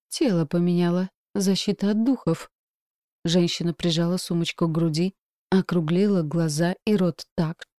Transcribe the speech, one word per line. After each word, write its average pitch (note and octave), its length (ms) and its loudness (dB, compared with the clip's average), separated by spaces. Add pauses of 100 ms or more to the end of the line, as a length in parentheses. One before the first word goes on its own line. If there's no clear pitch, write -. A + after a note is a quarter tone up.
тело F3+ 360 0
поменяла. F3 640 0 (260)
Защита G3 560 0
от G#3+ 120 0
духов». A#3 480 -2 (720)
Женщина E3+ 480 0
прижала E3+ 440 0
сумочку E3+ 500 -2
к D#3+ 40 0
груди, E3 420 0 (360)
округлила F3+ 720 2
глаза E3 540 0 (100)
и G#3 100 2
рот F3+ 300 -2 (100)
так, D#3+ 300 -4 (140)